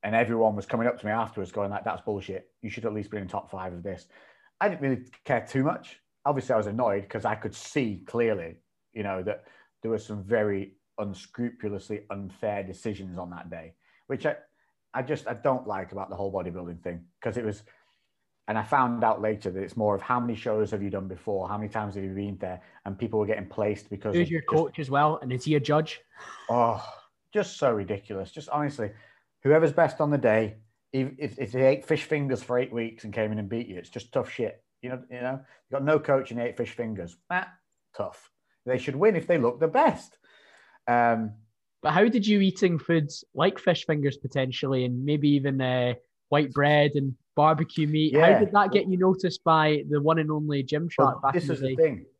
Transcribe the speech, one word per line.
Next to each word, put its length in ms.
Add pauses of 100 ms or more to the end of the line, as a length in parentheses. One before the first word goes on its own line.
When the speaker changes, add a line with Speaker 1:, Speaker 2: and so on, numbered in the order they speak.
Speaker 1:
And 120
everyone 400
was 100
coming 220
up 120
to 60
me 60
afterwards 400
going 200
like, 140
"That's 160
bullshit. 500 (100)
You 80
should 160
at 80
least 180
be 60
in 100
top 220
five 240
of 100
this." 240 (520)
I 100
didn't 120
really 240 (180)
care 220
too 180
much. 380 (240)
Obviously, 280
I 40
was 100
annoyed 420
'cause 160
I 100
could 200
see 500
clearly, 520 (360)
you 100
know, 200
that 220 (360)
there 100
were 60
some 260
very 540 (200)
unscrupulously 1120
unfair 540
decisions 540
on 140
that 180
day, 260 (320)
which 180
I, 120 (560)
I 80
just, 260
I 60
don't 340
like 240
about 180
the 60
whole 160
bodybuilding 520
thing, 240 (120)
'cause 160
it 80
was, 200 (840)
and 100
I 60
found 400
out 180
later 300
that 120
it's 120
more 200
of 60
how 180
many 160
shows 360
have 120
you 60
done 180
before? 400
How 100
many 120
times 260
have 80
you 100
been 240
there? 240 (240)
And 140
people 200
were 60
getting 240
placed 400
because 260
Speaker 2:
Who's 120
Speaker 1:
of 40
Speaker 2:
your 100
Speaker 1:
just 100
Speaker 2:
coach 280
as 120
well? 300
And 120
is 120
he 100
a 40
judge? 420 (480)
Speaker 1:
Oh, 360 (480)
just 240
so 140
ridiculous. 600
Just 180
honestly, 420 (500)
whoever's 320
best 260
on 120
the 60
day, 400 (340)
if, 260
if, 220
if 120
they 140
ate 200
fish 180
fingers 400
for 160
eight 120
weeks 320
and 100
came 180
in 80
and 100
beat 180
you, 120
it's 100
just 240
tough 160
shit. 340 (200)
You 60
know, 200
you 120
know, 200
you 300
got 120
no 160
coach 300
and 100
ate 160
fish 200
fingers. 420 (140)
Ah, 200 (440)
tough. 360 (340)
They 120
should 180
win 200
if 100
they 140
look 200
the 80
best. 520 (680)
Um, 480 (460)
Speaker 2:
But 100
how 160
did 180
you 140
eating 400
foods 540
like 260
fish 260
fingers 320
potentially, 680
and 180
maybe 260
even, 320
uh, 340 (340)
white 240
bread 420
and 200 (200)
barbecue 520
meat, 280
how 120
Speaker 1:
Yeah. 120
Speaker 2:
did 140
that 180
get 160
you 100
noticed 460
by 460
the 120
one 160
and 140
only 320
Gymshark 340
Speaker 1:
Well, 240
Speaker 2:
back 120
Speaker 1:
this 100
Speaker 2:
in 60
the 60
Speaker 1:
is 60
the 60
Speaker 2:
day? 80
Speaker 1:
thing. 300 (140)